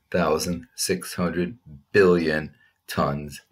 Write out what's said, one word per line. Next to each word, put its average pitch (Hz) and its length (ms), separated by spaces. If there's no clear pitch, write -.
thousand 82 640
six - 400
hundred 87 460
billion 82 640
tons 73 540